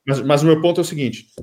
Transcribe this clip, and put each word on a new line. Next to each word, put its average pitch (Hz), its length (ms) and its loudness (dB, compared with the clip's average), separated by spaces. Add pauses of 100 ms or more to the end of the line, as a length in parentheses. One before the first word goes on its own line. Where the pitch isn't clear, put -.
Mas, 135 140 -2
mas 143 200 2
o 156 40 2
meu 160 160 4
ponto 175 180 2
é 175 40 0
o - 20 -2
seguinte, 143 420 -8 (160)